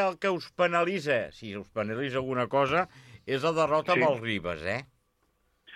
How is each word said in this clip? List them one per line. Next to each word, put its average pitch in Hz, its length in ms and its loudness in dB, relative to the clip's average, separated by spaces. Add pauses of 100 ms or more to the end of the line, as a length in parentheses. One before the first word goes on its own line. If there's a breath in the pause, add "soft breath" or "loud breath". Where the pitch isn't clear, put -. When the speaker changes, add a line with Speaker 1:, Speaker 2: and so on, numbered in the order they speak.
Speaker 1:
el 185 160 0
que 202 100 0
us 180 240 -2
penalitza, 170 800 2
si 104 240 -10
us 98 120 -10
penalitza 120 500 -2
alguna 127 300 -2
cosa, 139 380 2 (380 loud breath)
és 127 180 -2
la 165 100 2
derrota 156 420 2
Speaker 2:
Sí. 185 80 2
Speaker 1:
amb 156 100 4
el 120 80 -2
Ribes, 87 420 -4
eh? 104 200 -4 (920 loud breath)